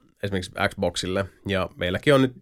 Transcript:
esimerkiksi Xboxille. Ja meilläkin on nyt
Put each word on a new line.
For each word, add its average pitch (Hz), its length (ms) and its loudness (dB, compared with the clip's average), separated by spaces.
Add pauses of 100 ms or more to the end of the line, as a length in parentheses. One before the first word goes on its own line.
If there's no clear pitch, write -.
(220)
esimerkiksi 98 280 -4 (180)
Xboxille. 95 560 -2 (240)
Ja 92 280 0
meilläkin 92 380 2
on 135 80 6
nyt 127 200 2